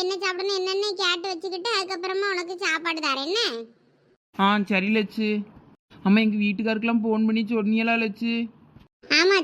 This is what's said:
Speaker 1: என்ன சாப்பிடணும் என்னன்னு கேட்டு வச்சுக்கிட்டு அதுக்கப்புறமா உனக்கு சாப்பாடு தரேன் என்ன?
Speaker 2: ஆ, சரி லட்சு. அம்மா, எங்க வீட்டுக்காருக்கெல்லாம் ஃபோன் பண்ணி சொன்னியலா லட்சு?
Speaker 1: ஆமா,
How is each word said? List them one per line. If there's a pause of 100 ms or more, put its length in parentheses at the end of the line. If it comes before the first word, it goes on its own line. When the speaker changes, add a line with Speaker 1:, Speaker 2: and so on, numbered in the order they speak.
Speaker 1:
என்ன
சாப்பிடணும்
என்னன்னு
கேட்டு
வச்சுக்கிட்டு
அதுக்கப்புறமா
உனக்கு
சாப்பாடு
தரேன்
என்ன? (1000)
Speaker 2:
ஆ,
சரி
லட்சு. (640)
அம்மா,
எங்க
வீட்டுக்காருக்கெல்லாம்
ஃபோன்
பண்ணி
சொன்னியலா
லட்சு? (720)
Speaker 1:
ஆமா,